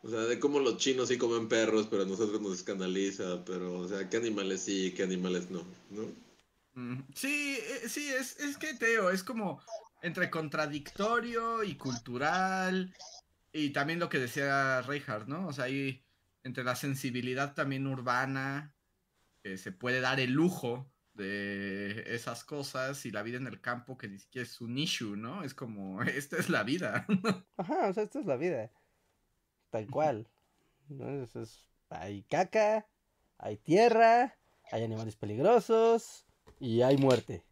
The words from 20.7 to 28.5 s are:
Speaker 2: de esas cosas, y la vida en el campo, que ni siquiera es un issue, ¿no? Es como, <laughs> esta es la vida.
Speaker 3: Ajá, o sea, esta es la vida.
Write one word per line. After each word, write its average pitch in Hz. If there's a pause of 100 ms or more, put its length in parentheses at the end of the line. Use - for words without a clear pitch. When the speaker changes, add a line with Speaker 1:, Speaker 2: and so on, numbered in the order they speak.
Speaker 2:
de 101
esas 120
cosas, 139
y 117
la 104
vida 120
en 131
el -
campo, 123
que 117
ni 98
siquiera 120
es -
un 120
issue, 117
¿no? 131
Es 135
como, 101
<laughs> -
esta 143
es 180
la 123
vida. 127 (520)
Speaker 3:
Ajá, 220
o 185
sea, 214
esta 240
es 254
la 139
vida. 143 (1000)